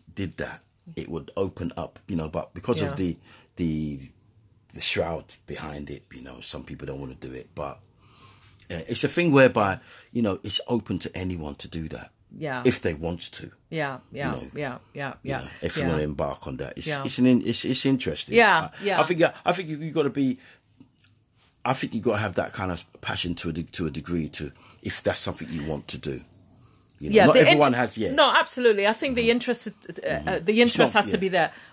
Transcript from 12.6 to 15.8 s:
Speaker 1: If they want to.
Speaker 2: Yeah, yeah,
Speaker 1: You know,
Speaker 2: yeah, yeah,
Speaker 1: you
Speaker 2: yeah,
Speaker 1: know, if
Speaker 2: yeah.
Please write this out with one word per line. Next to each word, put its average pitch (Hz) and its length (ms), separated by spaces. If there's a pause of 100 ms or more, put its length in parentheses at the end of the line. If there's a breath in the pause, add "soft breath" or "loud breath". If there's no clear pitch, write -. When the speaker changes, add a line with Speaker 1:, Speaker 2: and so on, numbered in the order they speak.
Speaker 1:
If 127 160
they 87 140
want 82 380
to. - 180 (200)
Speaker 2:
Yeah, 143 280 (140)
yeah, 139 220
Speaker 1:
You 123 60
know, 127 140
Speaker 2:
yeah, 139 240 (160)
yeah, 143 140 (160)
Speaker 1:
you 135 60
Speaker 2:
yeah, 131 80
Speaker 1:
know, 131 100 (140)
if - 140
Speaker 2:
yeah. - 80